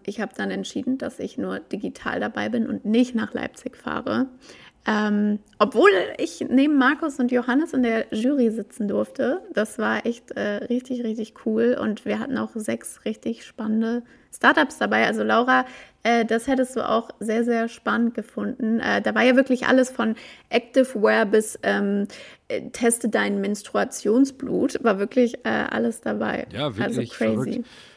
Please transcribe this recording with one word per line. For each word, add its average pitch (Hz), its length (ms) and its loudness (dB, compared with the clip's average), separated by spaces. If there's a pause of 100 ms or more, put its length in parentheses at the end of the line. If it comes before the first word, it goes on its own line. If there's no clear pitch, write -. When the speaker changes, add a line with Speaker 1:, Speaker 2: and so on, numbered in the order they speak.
Speaker 1:
ich 202 160 -8
hab 208 140 -6
dann 196 160 -6
entschieden, 196 480 -4
dass - 220 -8
ich - 180 -10
nur 190 220 -6
digital - 600 -8
dabei 208 300 -4
bin 226 180 0
und - 180 -6
nicht 240 280 4
nach 220 220 -2
Leipzig - 420 -8
fahre. 233 520 -2 (600)
Ähm, 208 500 0 (200)
obwohl 214 300 6 (280)
ich - 320 -4
neben 285 280 4
Markus 277 420 2
und 240 100 0
Johannes 247 440 0
in 254 100 2
der 226 300 0
Jury 240 380 2
sitzen 208 360 -6
durfte. 233 540 -2 (120)
Das - 260 -2
war 214 260 -2
echt, 233 260 -6
äh, 208 340 -4
richtig, 247 380 -4
richtig 220 300 -6 (120)
cool. 226 340 2
Und 214 260 -4
wir 214 140 -2
hatten - 180 -4
auch 214 180 -4
sechs 226 480 -8
richtig 226 420 -6
spannende 226 580 -2 (300)
Startups 285 440 2
dabei. 220 280 2
Also 226 180 0
Laura, 247 420 4 (380)
äh, 233 200 4
das 226 240 -2
hättest 254 300 0
du - 100 -2
auch 233 220 0 (100)
sehr, 226 240 0
sehr 233 240 0
spannend 226 460 0
gefunden. 220 680 -4
Äh, 202 220 0
da 214 120 0
war 220 100 2
ja 247 120 6
wirklich 254 320 2
alles 254 240 4
von 220 240 -2 (320)
Active 254 540 2
Wear 220 240 4
bis, 214 380 2
ähm, 202 440 0 (400)
äh, - 220 -6
teste 233 400 0
dein 202 320 0
Menstruationsblut, 208 1400 0
war 196 140 2
wirklich, 233 460 0
äh, 226 40 -2
alles 220 500 -2
dabei. 214 500 -4
Speaker 2:
Ja, 139 180 -4
Speaker 1:
Also 104 100 -6
Speaker 2:
wirklich 123 340 -4
Speaker 1:
crazy. 110 220 -2
Speaker 2:
verrückt. 131 340 -4 (300)